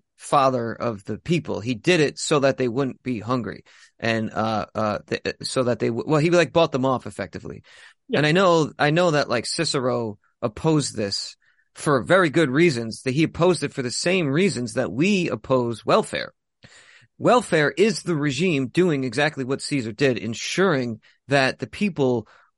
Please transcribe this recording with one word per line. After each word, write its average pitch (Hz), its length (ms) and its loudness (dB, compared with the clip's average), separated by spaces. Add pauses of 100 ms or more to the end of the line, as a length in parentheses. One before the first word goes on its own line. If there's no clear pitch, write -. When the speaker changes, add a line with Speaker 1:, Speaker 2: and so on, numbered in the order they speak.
(160)
Speaker 1:
father 127 560 2
of 107 320 -6
the 107 140 -8
people. 101 420 -2
He 120 140 -4
did 170 260 2
it 139 180 0
so 151 220 0
that 135 160 4
they 127 120 0
wouldn't 127 340 -4
be 123 180 -4
hungry 110 440 -4 (340)
and, 113 340 -2
uh, 110 420 -2
uh, 104 320 -2
th-, - 360 -4
so 127 220 -2
that 117 140 0
they, 123 100 0
w-, 117 180 -4
well, 151 140 2
he, 170 100 2
like, 165 240 2
bought - 180 2
them 131 140 0
off 123 200 -2
effectively. - 580 -12 (440)
Speaker 2:
Yeah. 240 100 0
Speaker 1:
And 151 80 4
I 151 60 2
know, 170 460 4
I 147 120 2
know 170 200 2
that, 147 180 0
like, 113 160 -2
Cicero 123 720 -2 (220)
opposed 127 560 0
this 101 400 -6 (380)
for 135 280 0
very 175 280 4
good 156 180 2
reasons, 123 540 0
that 131 100 -2
he 156 120 2
opposed 160 380 2
it 139 120 -4
for 139 80 -6
the 123 80 -4
same 175 380 -2
reasons 131 460 0
that 113 160 -2
we 175 380 0
oppose 117 560 -2
welfare. 147 480 -2 (840)
Welfare 170 520 2
is 190 320 2
the 175 140 -2
regime 143 520 0
doing 156 360 2
exactly 139 400 -2
what 135 180 -4
Caesar 117 300 -4
did, 127 260 2
ensuring 120 840 -2 (280)
that 131 300 0
the 131 80 -8
people 135 600 -2 (320)